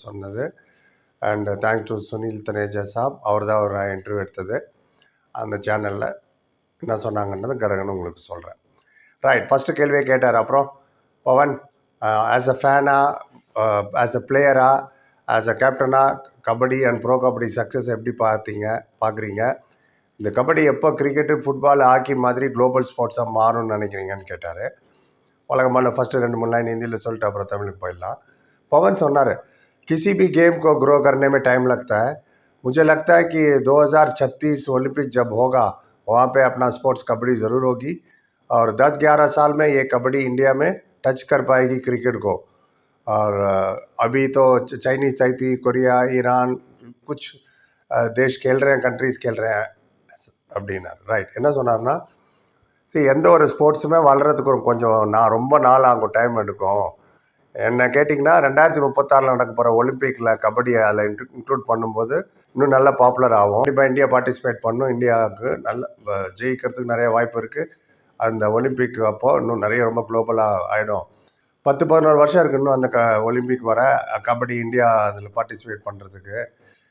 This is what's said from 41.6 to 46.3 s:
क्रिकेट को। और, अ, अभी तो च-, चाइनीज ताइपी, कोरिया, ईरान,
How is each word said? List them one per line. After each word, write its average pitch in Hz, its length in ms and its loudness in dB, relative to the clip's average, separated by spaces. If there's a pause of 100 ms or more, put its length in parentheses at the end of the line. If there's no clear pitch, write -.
क्रिकेट 123 360 -2 (100)
को। 92 120 0 (680)
और, 104 380 0
अ, 95 320 0 (280)
अभी 131 260 0
तो 131 300 4
च-, - 180 -10
चाइनीज 131 400 -2
ताइपी, 131 380 0
कोरिया, 127 480 0
ईरान, 127 580 0 (460)